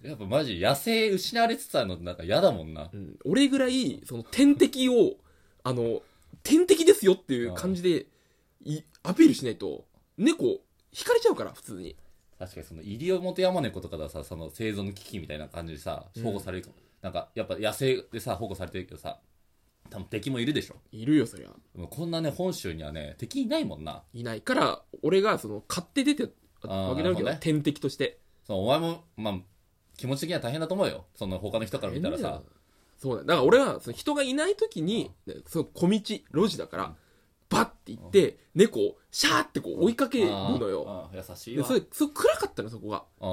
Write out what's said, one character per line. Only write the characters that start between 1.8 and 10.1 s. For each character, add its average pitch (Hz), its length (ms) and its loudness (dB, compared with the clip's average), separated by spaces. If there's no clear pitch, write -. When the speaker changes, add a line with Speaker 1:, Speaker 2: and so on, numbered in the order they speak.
Speaker 1:
る 110 40 -2
の 92 80 -4
っ 85 40 -10
て 85 60 -12
な 87 100 -8
ん - 20 -10
か 80 80 -12
嫌 104 160 2
だ 185 100 6
も 90 140 -6
ん 80 100 -10
な。 80 180 -10
Speaker 2:
う - 40 -14
ん。 98 280 -12
俺 240 220 6
ぐ 269 120 2
ら 262 100 2
い、 247 360 -2
そ 127 120 -10
の、 113 80 -10
天 285 320 6
敵 262 320 4
を、 240 280 6
あ 127 100 -2
の、 117 280 -2
天 320 220 6
敵 339 180 6
で 359 100 10
す - 120 2
よ 185 80 8
っ - 20 4
て - 180 -4
い 120 100 0
う 117 80 -4
感 180 220 -4
じ 175 80 -6
で、 175 240 2
Speaker 1:
う - 40 -10
ん。 147 40 -4
Speaker 2:
い-、 156 120 -8
ア 180 120 -4
ピ 320 100 10
ー 320 40 12
ル 254 60 6
し - 100 -6
な 120 60 -2
い 98 80 -8
と、 85 260 -8